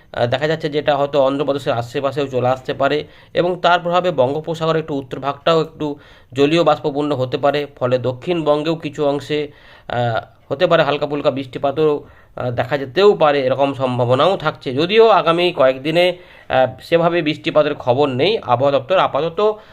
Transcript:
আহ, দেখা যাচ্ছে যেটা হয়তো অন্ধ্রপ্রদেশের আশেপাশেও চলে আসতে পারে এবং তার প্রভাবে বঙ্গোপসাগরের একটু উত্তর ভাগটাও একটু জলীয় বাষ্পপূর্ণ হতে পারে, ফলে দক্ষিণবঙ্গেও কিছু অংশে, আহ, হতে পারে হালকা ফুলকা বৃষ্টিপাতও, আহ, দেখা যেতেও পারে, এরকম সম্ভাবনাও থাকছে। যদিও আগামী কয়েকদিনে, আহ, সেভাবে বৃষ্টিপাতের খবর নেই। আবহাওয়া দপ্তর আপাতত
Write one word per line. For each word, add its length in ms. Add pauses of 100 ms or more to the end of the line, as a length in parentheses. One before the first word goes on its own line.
(120)
আহ, 140
দেখা 220
যাচ্ছে 200
যেটা 280
হয়তো 260
অন্ধ্রপ্রদেশের 500
আশেপাশেও 540
চলে 220
আসতে 260
পারে 300 (300)
এবং 260
তার 200
প্রভাবে 300
বঙ্গোপসাগরের 720
একটু 120
উত্তর 260
ভাগটাও 420
একটু 360 (360)
জলীয় 300
বাষ্পপূর্ণ 480
হতে 260
পারে, 280 (100)
ফলে 220
দক্ষিণবঙ্গেও 800
কিছু 300
অংশে, 420 (400)
আহ, 320 (280)
হতে 180
পারে 160
হালকা 240
ফুলকা 240
বৃষ্টিপাতও, 760 (320)
আহ, 140
দেখা 280
যেতেও 360
পারে, 260
এরকম 340
সম্ভাবনাও 640
থাকছে। 380
যদিও 340
আগামী 480
কয়েকদিনে, 640 (300)
আহ, 180 (140)
সেভাবে 420
বৃষ্টিপাতের 520
খবর 340
নেই। 300
আবহাওয়া 400
দপ্তর 200
আপাতত 600 (140)